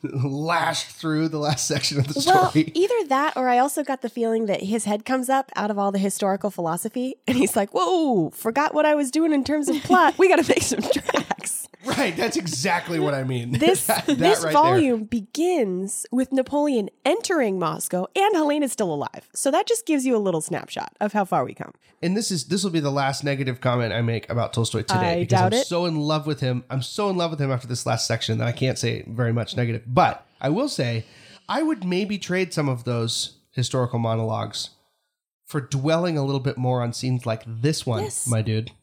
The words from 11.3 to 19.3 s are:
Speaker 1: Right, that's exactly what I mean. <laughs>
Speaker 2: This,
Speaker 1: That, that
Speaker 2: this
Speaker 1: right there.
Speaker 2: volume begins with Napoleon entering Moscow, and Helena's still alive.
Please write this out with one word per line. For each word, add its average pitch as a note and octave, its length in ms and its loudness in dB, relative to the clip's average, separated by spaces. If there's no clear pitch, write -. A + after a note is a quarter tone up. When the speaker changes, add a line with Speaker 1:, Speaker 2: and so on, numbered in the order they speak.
Speaker 1:
Right, A#3+ 300 0
that's G#3+ 200 -2
exactly E3+ 640 -2
what D3 160 2
I C3+ 100 -2
mean. B2 280 -2
<laughs> B2+ 60 0
Speaker 2:
This, E4 280 2
Speaker 1:
That, C4+ 200 0
that C#4 120 2
Speaker 2:
this F#4+ 260 4
Speaker 1:
right - 80 -2
there. D4 100 6
Speaker 2:
volume D4 420 4
begins G#3+ 1080 -2
with B3+ 220 0
Napoleon C4+ 560 0
entering C#4+ 540 0
Moscow, F3+ 480 -2
and G4+ 180 4
Helena's D4 380 2
still F#3 200 -2
alive. - 420 -6